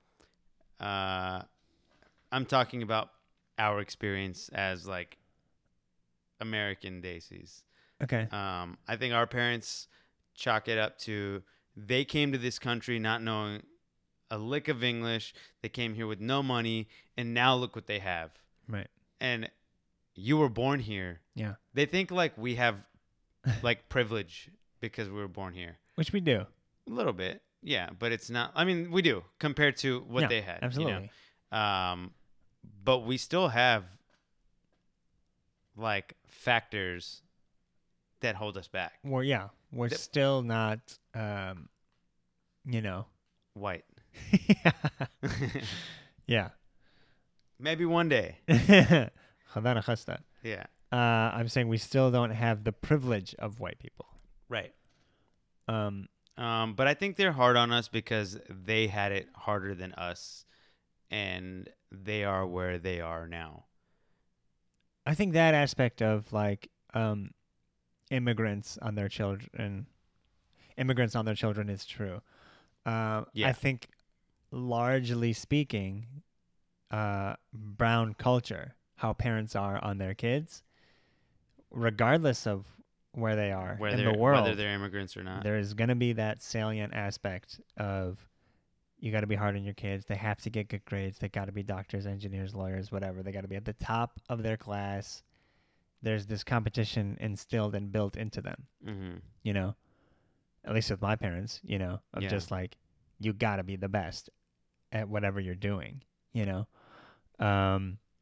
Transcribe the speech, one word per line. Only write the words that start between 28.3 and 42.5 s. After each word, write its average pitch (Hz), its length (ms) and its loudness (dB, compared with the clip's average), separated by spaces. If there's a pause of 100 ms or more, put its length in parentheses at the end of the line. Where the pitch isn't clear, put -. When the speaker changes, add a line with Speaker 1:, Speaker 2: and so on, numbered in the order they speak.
Speaker 1:
not, 120 240 -2
I 165 100 2
mean, 175 280 0
we 185 100 4
do 113 220 4 (160)
compared 147 380 2
to 127 280 -2
what 120 160 0
Speaker 2:
Yeah, - 60 2
Speaker 1:
they 117 140 2
had, 87 160 -8 (180)
you 156 80 -2
know? 127 60 0
Speaker 2:
absolutely. 98 200 -6 (400)
Speaker 1:
Um, 92 600 0 (720)
but 131 160 6
we 120 160 0
still 175 320 2
have, 117 360 6 (1900)
like, 104 380 -2 (120)
factors 98 960 -2 (1000)
that 113 160 0
hold 104 200 -6
us 92 120 -12
back. 87 260 -6 (100)
Speaker 2:
Well, 131 180 -2
yeah, 117 260 0 (240)
we're 120 160 -2
Speaker 1:
The 117 80 -2
Speaker 2:
still 135 460 2
not, 113 380 0 (340)
um, 98 540 -6 (960)